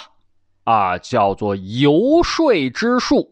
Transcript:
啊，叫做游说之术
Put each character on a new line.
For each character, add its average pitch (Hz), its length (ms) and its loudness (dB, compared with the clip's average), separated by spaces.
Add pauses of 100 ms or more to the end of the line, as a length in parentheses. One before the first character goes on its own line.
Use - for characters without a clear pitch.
(640)
啊， 101 340 0
叫 101 340 0
做 101 220 -4
游 143 640 2
说 208 480 0
之 240 300 -2
术 240 320 0